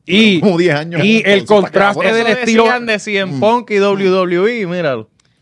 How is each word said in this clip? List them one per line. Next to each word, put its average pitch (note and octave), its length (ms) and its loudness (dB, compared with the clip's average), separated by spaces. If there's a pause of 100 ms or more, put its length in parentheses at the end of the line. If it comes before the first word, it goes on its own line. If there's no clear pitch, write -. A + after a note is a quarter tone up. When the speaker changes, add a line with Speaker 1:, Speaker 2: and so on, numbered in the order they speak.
Speaker 1:
Pero F3+ 140 0
Speaker 2:
y, G#3 220 4
Speaker 1:
como E3+ 180 2
diez F3 160 2
años, E3 300 -4
Speaker 2:
y A3 200 2
el G3 160 2
Speaker 1:
entonces, - 0 -
está G3+ 140 0 (400)
Speaker 2:
contraste D3 60 -4
Speaker 1:
cabrón. A3+ 180 0
Speaker 2:
del A#3 80 0
Speaker 3:
Eso A3+ 140 0
Speaker 2:
estilo A3+ 240 2
Speaker 3:
decían A#3+ 220 -2
de A3 120 -2
C G3+ 200 -6
M F3+ 220 -4
Punk A3 300 0
y G#3 60 -2
W G3 340 0
W F#3 520 0
E, F#3 40 -6
míralo. D#3 420 -6 (340)